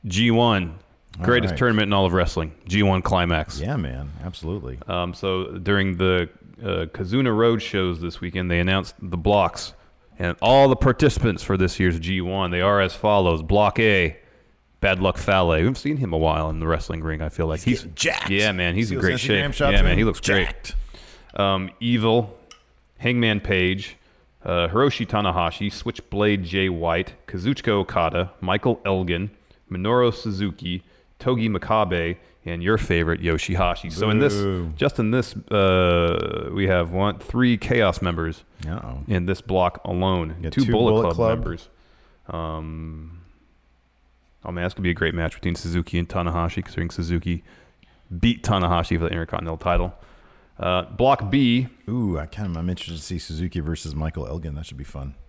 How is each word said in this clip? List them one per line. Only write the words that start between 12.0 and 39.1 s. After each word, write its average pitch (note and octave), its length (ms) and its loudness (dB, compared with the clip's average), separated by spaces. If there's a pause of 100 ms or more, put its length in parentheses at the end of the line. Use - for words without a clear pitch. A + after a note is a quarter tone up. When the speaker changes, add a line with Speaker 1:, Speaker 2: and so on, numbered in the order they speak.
Speaker 1:
one. F#2 280 -2
They F2+ 120 0
are G2 180 4
as F#2 140 0
follows. F#2 480 4
Block G2+ 380 4
A, G2 360 4 (640)
Bad F#2+ 200 0
Luck F#2 180 0
Fale. F#2+ 300 2
We D#2+ 100 4
haven't A2 200 2
seen D3 200 -4
him G#2+ 160 -4
a - 20 0
while D#2+ 320 0
in D#2+ 120 -4
the D#2+ 60 -2
wrestling D#2+ 360 -2
ring, D#2+ 180 -4
I D#2 80 -4
feel E2 200 -4
like. D#2+ 120 -4
Speaker 2:
He's - 220 -2
Speaker 1:
He's - 0 -
Speaker 2:
getting - 140 -14
jacked. - 340 -2
Speaker 1:
Yeah, G2+ 220 2
man, F2+ 240 0
he's A2+ 120 0
Speaker 2:
See F#2+ 60 -4
Speaker 1:
in - 60 -4
Speaker 2:
those F2 80 0
Speaker 1:
great - 100 2
Speaker 2:
Instagram G2+ 280 0
Speaker 1:
shape. - 80 -4
Speaker 2:
shots G2+ 180 2
Speaker 1:
Yeah, G2+ 80 6
Speaker 2:
of F#2+ 40 6
Speaker 1:
man, F#2 80 6
Speaker 2:
him? F2+ 60 4
Speaker 1:
he A2 60 4
looks G#2 160 0
great. G2 260 2
Speaker 2:
Jacked. - 280 -12 (600)
Speaker 1:
Um, F#2+ 360 0 (100)
Evil, A2+ 580 2 (600)
Hangman A#2 420 2
Page, F#2+ 560 0 (480)
uh, F2 240 0
Hiroshi A#2+ 380 0
Tanahashi, F#2+ 680 -2
Switchblade G2+ 720 -2
Jay F#2+ 240 0
White, E2+ 460 -2 (120)
Kazuchika G2+ 420 -4
Okada, F2 640 0 (100)
Michael G2+ 460 0
Elgin, F#2 440 -2 (400)
Minoru A2+ 440 2
Suzuki, F#2 680 -4 (360)
Togi A2+ 320 0
Makabe, F2+ 640 0 (300)
and E2+ 160 -6
your G#2 160 2
favorite, E2+ 420 0
Yoshihashi. E2+ 720 -2
So G2 160 -2
in G#2+ 100 2
this, C3+ 140 4
Speaker 2:
Boo. F#2+ 440 -2
Speaker 1:
just C#3 220 0
in A2 120 0
this, B2 260 -2 (140)
uh, F2 1040 2
we G2 140 0
have F2 220 2
one, G2 280 0
three A#2+ 400 2
Chaos G#2+ 420 2
members E2 440 -4 (220)
Speaker 2:
Uh-oh. C#2 400 -8
Speaker 1:
in F2+ 200 0